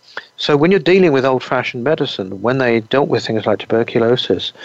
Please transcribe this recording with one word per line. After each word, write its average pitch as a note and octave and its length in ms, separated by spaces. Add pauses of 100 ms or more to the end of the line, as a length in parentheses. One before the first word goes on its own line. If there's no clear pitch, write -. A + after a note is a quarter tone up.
(380)
so D3 200
when D#3+ 140
you're G3 80
dealing F3+ 340
with C3+ 120
old-fashioned B2+ 580
medicine, A#2+ 580
when B2 160
they A#2+ 240
dealt C3 280
with A#2 160
things A2 200
like G#2 140
tuberculosis, A#2 920 (140)